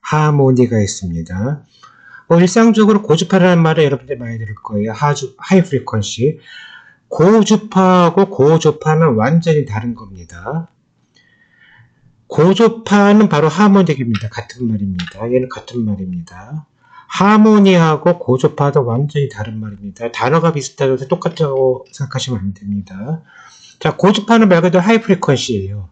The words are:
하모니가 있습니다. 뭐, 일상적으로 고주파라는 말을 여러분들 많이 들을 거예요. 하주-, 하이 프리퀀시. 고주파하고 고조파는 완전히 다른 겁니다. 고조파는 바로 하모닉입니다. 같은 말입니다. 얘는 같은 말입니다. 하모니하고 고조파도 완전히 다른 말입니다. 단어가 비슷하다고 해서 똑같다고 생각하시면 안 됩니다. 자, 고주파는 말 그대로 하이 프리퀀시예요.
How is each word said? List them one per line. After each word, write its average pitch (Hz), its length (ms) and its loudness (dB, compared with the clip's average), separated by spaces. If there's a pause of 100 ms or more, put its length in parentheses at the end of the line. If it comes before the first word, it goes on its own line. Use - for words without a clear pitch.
하모니가 131 760 0
있습니다. 92 840 -6 (640)
뭐, 170 120 4
일상적으로 214 640 2
고주파라는 175 600 2
말을 160 220 2
여러분들 139 320 -4
많이 117 220 -10
들을 107 160 -10
거예요. 107 380 -6
하주-, 143 460 -4
하이 190 240 2
프리퀀시. 123 760 -4 (720)
고주파하고 190 1200 2
고조파는 156 880 0
완전히 151 500 0
다른 110 300 -8
겁니다. 98 760 -14 (1600)
고조파는 208 1000 2
바로 156 200 2
하모닉입니다. 151 800 0
같은 123 400 -10
말입니다. 98 560 -6
얘는 127 240 -2
같은 120 360 -10
말입니다. 95 800 -10 (440)
하모니하고 190 1080 4
고조파도 143 680 0
완전히 135 460 -4
다른 107 280 -12
말입니다. 104 540 -12
단어가 156 400 0
비슷하다고 135 460 -4
해서 131 100 -10
똑같다고 135 840 -2
생각하시면 127 480 -8
안 98 140 -6
됩니다. 101 720 -10 (580)
자, - 160 -2
고주파는 208 540 2
말 170 100 4
그대로 175 240 2
하이 220 160 2
프리퀀시예요. 110 920 -2